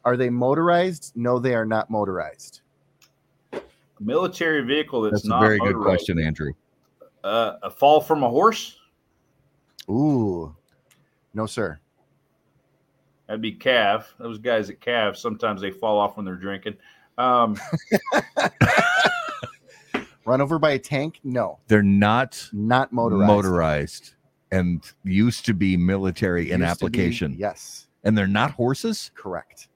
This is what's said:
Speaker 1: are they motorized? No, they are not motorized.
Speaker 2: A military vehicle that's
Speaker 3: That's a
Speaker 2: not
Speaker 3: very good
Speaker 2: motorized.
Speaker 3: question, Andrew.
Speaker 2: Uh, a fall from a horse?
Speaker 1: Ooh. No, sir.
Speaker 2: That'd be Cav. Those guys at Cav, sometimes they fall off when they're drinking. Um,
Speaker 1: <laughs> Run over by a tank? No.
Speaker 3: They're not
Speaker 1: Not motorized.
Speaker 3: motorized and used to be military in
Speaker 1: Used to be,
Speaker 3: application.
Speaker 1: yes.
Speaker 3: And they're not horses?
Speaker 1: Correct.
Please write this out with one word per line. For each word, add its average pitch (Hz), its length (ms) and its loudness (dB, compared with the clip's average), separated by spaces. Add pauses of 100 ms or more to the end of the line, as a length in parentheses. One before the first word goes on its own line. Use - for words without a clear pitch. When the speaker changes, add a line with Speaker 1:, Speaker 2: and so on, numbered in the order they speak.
Speaker 1:
are 123 120 2
they 123 120 0
motorized? 160 840 0
No, 123 240 0
they 123 160 0
are 113 100 0
not 110 240 -2
motorized. 95 720 -6 (920)
Speaker 2:
A - 80 -8 (380)
military 156 640 -2
vehicle 139 380 -2
that's 107 140 0
Speaker 3:
That's 104 100 -2
a 107 40 -2
Speaker 2:
not 117 120 2
Speaker 3:
very 107 180 4
good 98 160 0
Speaker 2:
motorized. 101 100 -4
Speaker 3:
question, 90 340 2
Andrew. 78 340 -4 (720)
Speaker 2:
Uh, 107 300 -2 (100)
a 95 80 -8
fall 147 300 6
from 151 220 0
a 123 60 2
horse? 185 480 0 (1120)
Speaker 1:
Ooh. 104 680 0 (760)
No, 107 140 -4
sir. 90 320 -6 (1500)
Speaker 2:
That'd 107 140 -8
be 107 140 -6
Cav. 110 500 0 (140)
Those 113 180 -10
guys 110 320 -2
at 101 100 -18
Cav, 113 380 -2
sometimes 107 420 -4
they 98 120 -6
fall 107 260 -2
off 101 180 0
when 104 100 -10
they're 92 100 -8
drinking. 98 400 -10 (420)
Um, 120 400 2 (340)
Speaker 1:
<laughs> 220 60 4 (2250)
Run 131 160 0
over 147 180 -2
by 151 120 2
a 135 80 -2
tank? 160 440 -6
No. 120 440 -4
Speaker 3:
They're 104 140 6
not 104 720 2
Speaker 1:
Not 113 400 0
motorized. 113 360 2
Speaker 3:
motorized 87 840 0 (380)
and 90 320 0 (200)
used 101 420 0
to 117 80 0
be 95 240 2
military 90 760 0
in 87 100 0
Speaker 1:
Used 87 180 -2
to 95 100 -4
be, - 80 -8
Speaker 3:
application. 82 400 -2
Speaker 1:
yes. - 500 -10 (160)
Speaker 3:
And 107 140 2
they're 98 100 2
not 110 240 0
horses? 139 640 -4
Speaker 1:
Correct. - 600 -14